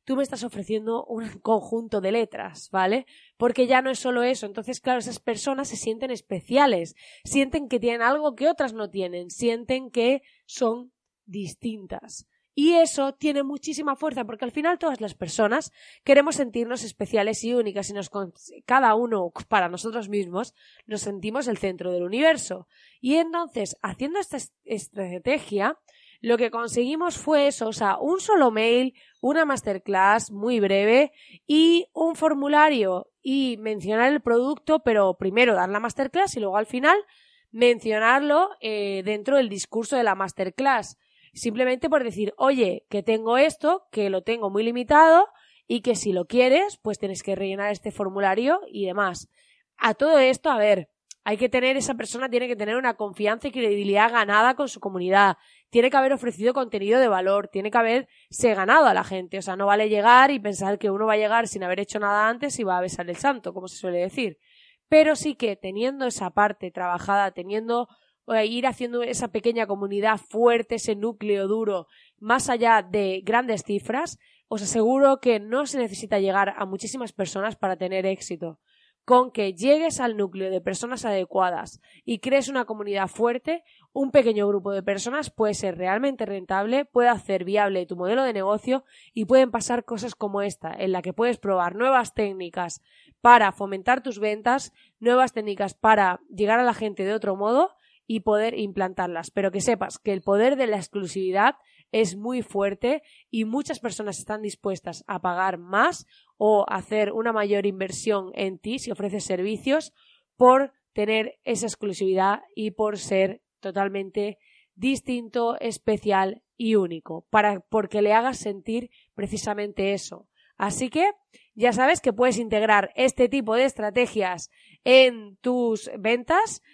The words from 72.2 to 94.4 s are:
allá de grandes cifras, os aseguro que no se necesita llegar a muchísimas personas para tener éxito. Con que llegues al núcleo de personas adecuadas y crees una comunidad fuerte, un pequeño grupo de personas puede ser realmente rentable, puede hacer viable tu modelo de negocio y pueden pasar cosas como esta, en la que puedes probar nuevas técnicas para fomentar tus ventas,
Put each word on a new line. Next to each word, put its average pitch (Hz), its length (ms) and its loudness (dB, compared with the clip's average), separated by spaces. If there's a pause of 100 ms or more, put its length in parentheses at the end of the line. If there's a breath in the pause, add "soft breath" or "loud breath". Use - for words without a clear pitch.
allá 226 380 4
de 190 360 -2
grandes 226 400 -2
cifras, 240 560 -6 (300 soft breath)
os 214 120 -6
aseguro 262 580 4
que 233 200 2
no 233 260 -2
se 269 140 -6
necesita 208 400 -4
llegar 196 380 0
a 202 80 -6
muchísimas 214 480 -10
personas 202 420 -6
para 185 220 -4
tener 185 280 -4
éxito. 170 540 -6 (460)
Con 254 260 4
que 196 220 -4
llegues 285 460 2
al 233 160 -2
núcleo 190 340 -4
de 185 120 -2
personas 233 420 -6
adecuadas 185 800 -2 (240 soft breath)
y 233 140 -4
crees 262 280 0
una 262 160 -4
comunidad 202 460 -4
fuerte, 240 560 -2 (260 soft breath)
un 269 200 -2
pequeño 220 360 4
grupo 202 240 -2
de 196 100 -4
personas 202 480 -4
puede 208 260 0
ser 180 220 -6
realmente 220 480 -2
rentable, 202 600 -2
puede 240 240 4
hacer 190 340 -2
viable 196 420 0
tu 175 120 -10
modelo 208 260 0
de 254 80 0
negocio 214 540 -2 (280 soft breath)
y 220 120 -4
pueden 262 260 6
pasar 240 320 -4
cosas 226 320 -10
como 202 260 -6
esta, 190 320 -8
en 190 200 -4
la 180 80 -2
que 185 100 -6
puedes 226 260 0
probar 180 380 0
nuevas 247 380 2
técnicas 185 680 -6 (380 soft breath)
para 233 320 8
fomentar 196 500 -2
tus 226 180 -10
ventas, 214 520 -2 (280 soft breath)